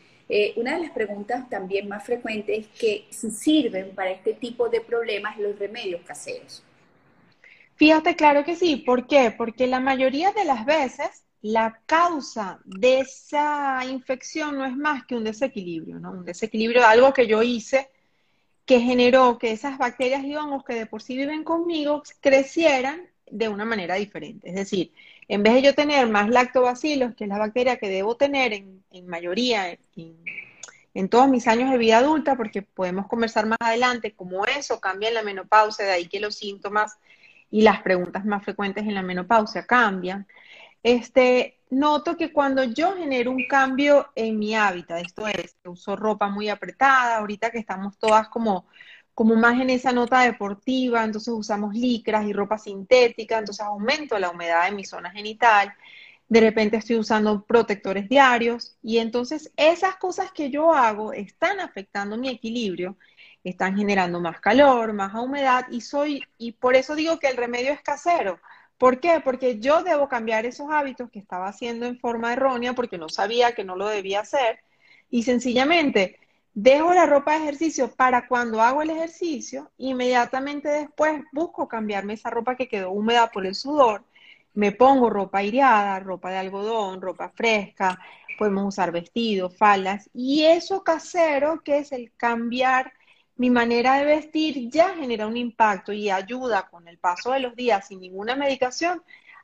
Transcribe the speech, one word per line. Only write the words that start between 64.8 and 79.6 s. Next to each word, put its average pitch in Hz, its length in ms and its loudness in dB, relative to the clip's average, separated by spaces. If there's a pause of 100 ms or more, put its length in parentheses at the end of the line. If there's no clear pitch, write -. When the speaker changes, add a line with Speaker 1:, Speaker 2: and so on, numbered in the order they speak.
Speaker 2:
más 196 200 -6
humedad, 254 560 -2
y 233 120 -8
soy, 285 420 -4 (140)
y 233 140 -12
por 254 220 2
eso 262 200 2
digo 320 240 -2
que 285 100 0
el 254 80 -2
remedio 240 360 -4
es 285 100 -12
casero. 285 580 -2 (360)
¿Por 254 220 4
qué? 330 240 4
Porque 247 360 -2
yo 294 240 2
debo 294 260 2
cambiar 226 380 -2
esos 285 240 -10
hábitos 269 400 -4
que - 80 -20
estaba 190 300 -8
haciendo 233 360 -8
en 247 140 -8
forma 233 340 -4
errónea 247 400 -2
porque 240 240 -6
no 160 140 -12
sabía 233 420 0
que 233 100 -8
no 190 140 -8
lo 196 100 -4
debía 202 340 -4
hacer, 233 400 -2 (500)
y 240 140 0
sencillamente 254 920 2 (360)
dejo 285 400 6
la 349 100 8
ropa 294 280 4
de 311 100 0
ejercicio 285 520 -2
para 247 320 2
cuando 233 360 0
hago 262 180 4
el 311 80 -2
ejercicio, 311 880 -6